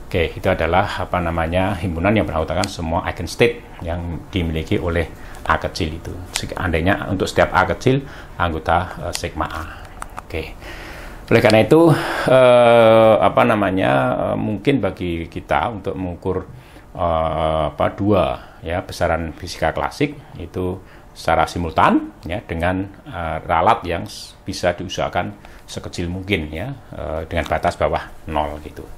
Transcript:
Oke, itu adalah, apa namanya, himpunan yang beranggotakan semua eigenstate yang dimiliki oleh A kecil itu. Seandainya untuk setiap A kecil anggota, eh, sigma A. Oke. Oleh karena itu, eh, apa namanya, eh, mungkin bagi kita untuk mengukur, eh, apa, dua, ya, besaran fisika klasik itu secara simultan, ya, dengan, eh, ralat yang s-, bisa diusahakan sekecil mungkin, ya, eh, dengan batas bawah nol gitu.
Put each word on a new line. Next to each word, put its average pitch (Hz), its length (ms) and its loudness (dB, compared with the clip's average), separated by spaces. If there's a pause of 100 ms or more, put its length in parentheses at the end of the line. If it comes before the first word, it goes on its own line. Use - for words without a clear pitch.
Oke, 85 260 -2
itu - 160 -8
adalah, 87 400 2 (160)
apa 92 160 -4
namanya, 85 640 -2
himpunan 87 320 0
yang - 160 0
beranggotakan 82 400 -2
semua 85 400 -4
eigenstate - 720 -2
yang 85 480 -6
dimiliki 82 480 -2
oleh 85 320 -2 (400)
A 82 80 4
kecil 80 400 -4
itu. 85 160 -12 (240)
Seandainya 85 720 -2
untuk 95 160 -2
setiap - 240 2
A 92 160 4
kecil 131 400 0 (320)
anggota, 85 560 0 (160)
eh, 85 60 -8
sigma 80 340 -6
A. 80 140 -8 (580)
Oke. - 320 -8 (800)
Oleh 113 80 6
karena 110 240 8
itu, 160 240 8 (400)
eh, 117 880 8
apa 98 240 4
namanya, 104 500 2 (220)
eh, 92 240 -2
mungkin 107 400 0
bagi 90 480 -4
kita 80 480 -2
untuk 95 240 -8
mengukur, 90 480 -6 (480)
eh, 80 720 0 (100)
apa, 87 120 0 (120)
dua, 92 640 0
ya, 85 240 -4
besaran 82 480 -2
fisika 80 400 -4
klasik 76 400 -4 (240)
itu 90 400 -6 (400)
secara 80 320 2
simultan, 117 720 2
ya, 85 240 -6
dengan, 90 400 -2 (240)
eh, 80 400 -6
ralat 90 320 4
yang 85 240 -4
s-, - 400 -16
bisa 90 320 -2
diusahakan 90 560 -4 (320)
sekecil 95 400 -8
mungkin, 90 480 -2
ya, 90 160 -8 (240)
eh, 78 320 -6
dengan 80 240 -4
batas 85 320 0
bawah 78 220 0 (260)
nol 76 320 -4
gitu. 76 240 -14 (120)